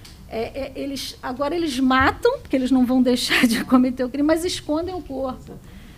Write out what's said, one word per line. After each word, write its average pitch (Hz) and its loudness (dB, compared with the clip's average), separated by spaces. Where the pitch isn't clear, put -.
É, 233 -6
é, 269 -8
eles, 277 -8
agora 277 -4
eles 320 -2
matam, 269 2
porque - -2
eles 254 0
não 254 4
vão 254 4
deixar 254 4
de 226 0
<laughs> - -6
cometer 254 2
o 254 -2
crime, 285 0
mas 320 2
escondem 349 -4
o 349 -8
corpo. 262 -8